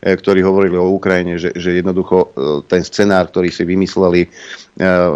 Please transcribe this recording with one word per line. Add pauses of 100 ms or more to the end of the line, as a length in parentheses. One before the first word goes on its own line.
ktorí
hovorili
o
Ukrajine,
že,
že
jednoducho,
e, (400)
ten
scenár,
ktorý
si
vymysleli,
e, (880)